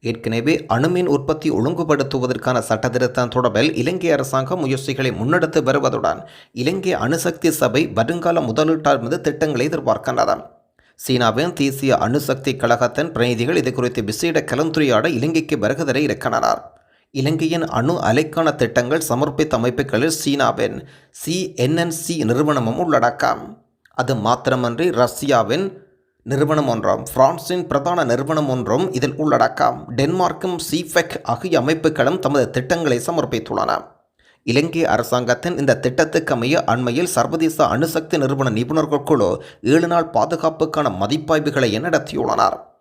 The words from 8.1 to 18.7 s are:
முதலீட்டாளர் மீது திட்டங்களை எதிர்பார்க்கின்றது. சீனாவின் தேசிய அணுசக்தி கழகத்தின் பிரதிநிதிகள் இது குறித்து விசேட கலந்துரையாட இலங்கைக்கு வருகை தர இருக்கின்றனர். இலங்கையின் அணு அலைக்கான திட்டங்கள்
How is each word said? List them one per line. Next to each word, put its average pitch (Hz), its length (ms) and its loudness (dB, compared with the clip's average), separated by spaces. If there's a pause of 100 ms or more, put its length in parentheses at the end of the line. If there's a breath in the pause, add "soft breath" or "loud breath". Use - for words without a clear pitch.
முதலீட்டாளர் 147 600 2
மீது 127 200 -4
திட்டங்களை 151 460 -2
எதிர்பார்க்கின்றது. 127 760 -2 (520 soft breath)
சீனாவின் 127 580 0
தேசிய 135 440 0
அணுசக்தி 135 580 -2
கழகத்தின் 123 560 0
பிரதிநிதிகள் 120 440 0
இது 127 180 0
குறித்து 123 300 -2
விசேட 160 360 0
கலந்துரையாட 147 640 0
இலங்கைக்கு 156 520 0
வருகை 120 280 -2
தர 131 140 0
இருக்கின்றனர். - 800 0 (320 soft breath)
இலங்கையின் 160 560 0
அணு 135 320 0
அலைக்கான 156 560 2
திட்டங்கள் 123 540 0